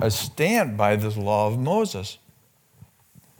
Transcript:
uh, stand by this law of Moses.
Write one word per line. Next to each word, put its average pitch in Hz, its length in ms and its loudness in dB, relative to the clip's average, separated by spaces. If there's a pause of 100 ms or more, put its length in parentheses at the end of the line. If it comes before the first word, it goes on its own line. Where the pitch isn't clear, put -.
uh, 113 80 2
stand 160 680 0
by 104 220 4
this 107 180 -2
law 104 320 0
of 113 100 -2
Moses. 151 600 -2 (1200)